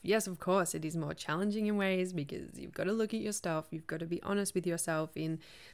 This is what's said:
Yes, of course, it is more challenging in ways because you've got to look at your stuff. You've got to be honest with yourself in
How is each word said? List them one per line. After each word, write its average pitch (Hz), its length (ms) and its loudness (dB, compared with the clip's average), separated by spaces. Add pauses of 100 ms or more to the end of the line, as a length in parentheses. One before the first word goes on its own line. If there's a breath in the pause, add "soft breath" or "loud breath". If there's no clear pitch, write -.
Yes, 208 240 4
of 180 100 -6
course, 185 340 4
it 156 120 -4
is 156 120 -2
more 160 180 0
challenging 208 520 0
in 208 100 2
ways 185 360 2
because - 440 -6
you've - 160 -10
got - 120 -2
to 185 80 2
look 220 200 2
at 220 80 0
your 214 120 -2
stuff. 160 400 -2
You've 160 160 -8
got 160 100 -4
to 165 80 -4
be 170 160 -2
honest 202 320 0
with 175 140 2
yourself 165 480 0
in 160 240 0 (320 loud breath)